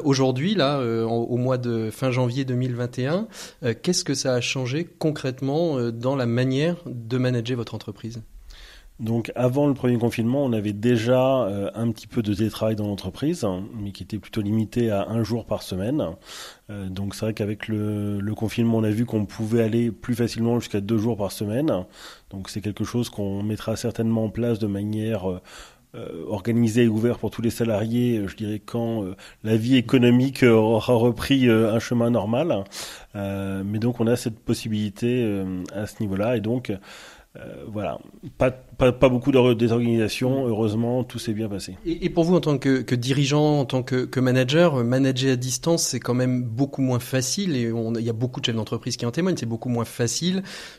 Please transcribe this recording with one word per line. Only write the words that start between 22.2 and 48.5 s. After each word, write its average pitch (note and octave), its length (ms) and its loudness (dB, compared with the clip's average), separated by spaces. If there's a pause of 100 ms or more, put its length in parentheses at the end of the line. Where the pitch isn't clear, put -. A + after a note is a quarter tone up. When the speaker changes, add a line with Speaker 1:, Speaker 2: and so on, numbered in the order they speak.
Speaker 2:
Donc F#2+ 200 -12
c'est G#2 120 -8
quelque G#2 220 -4
chose A#2+ 260 -2
qu'on G2+ 320 -4
mettra G#2+ 340 -4
certainement A2+ 500 -2
en G#2+ 40 -2
place A2+ 300 -2
de G#2+ 80 -2
manière, G#2 600 -2
euh, F2+ 120 -6 (540)
euh, E2 320 -12
organisée A2+ 560 2
et A#2 40 8
ouverte A2 320 2
pour G#2+ 120 -4
tous - 100 -8
les A2+ 80 2
salariés, A2+ 720 0
euh, G2 80 -2
je F#2 80 -10
dirais G#2+ 280 -6
quand, A2+ 400 -4
euh, F#2+ 120 -8 (280)
la A2 140 4
vie A#2+ 180 4
économique, B2 680 6
euh, A#2+ 80 10
aura A2 420 6
repris, B2 560 4
euh, A2 240 4
un A2+ 60 2
chemin A#2+ 320 0
normal. A#2 520 0 (520)
Euh, G2 500 -6
mais G#2 140 -4
donc A#2+ 200 -2
on A2+ 80 2
a A#2+ 80 4
cette A#2 240 -6
possibilité, A2+ 840 -2
euh, F#2+ 400 -2 (100)
à G#2 140 -6
ce - 120 -14
niveau-là G#2+ 380 0
et G#2+ 40 -2
donc... A#2+ 300 -4 (640)
Euh, - 320 -16
voilà, G2+ 300 -6 (400)
pas, C3 140 2
pas, - 400 2
pas C3 180 6
beaucoup B2 220 2
de C3 80 8
re-, B2 180 6
désorganisation, A#2 880 2
heureusement, A2+ 580 0
tout B2 140 -10
s'est A2 160 -4
bien G#2+ 160 -4
passé. F#2+ 340 -10
Speaker 1:
Et, E3+ 220 -4
et E3+ 60 2
pour E3+ 140 4
vous, F3+ 100 4
en E3 40 6
tant C#3+ 200 0
que, C3 240 2
que B2 100 -2
dirigeant, C#3+ 680 2
en C3 40 0
tant C3 160 -2
que, B2+ 240 -2
que - 140 -2
manager, C3 560 4
euh, B2 80 2
manager C3 500 2
à - 20 4
distance, B2+ 460 0
c'est - 180 -2
quand B2 140 -2
même B2+ 300 2
beaucoup C3 400 -2
moins B2+ 160 2
facile, C3+ 560 -2
et A#2 160 0
on, A2+ 240 -2
il A2+ 100 -2
y A#2 60 -2
a - 20 -2
beaucoup B2+ 260 -2
de B2+ 60 -6
chefs A#2 100 0